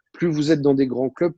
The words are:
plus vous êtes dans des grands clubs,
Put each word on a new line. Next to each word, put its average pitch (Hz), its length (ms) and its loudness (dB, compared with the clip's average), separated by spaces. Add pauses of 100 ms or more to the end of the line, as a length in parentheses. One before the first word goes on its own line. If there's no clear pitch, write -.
(120)
plus - 160 -4
vous 151 240 0
êtes 151 100 2
dans 139 120 4
des 135 140 2
grands 123 220 -4
clubs, 170 280 -2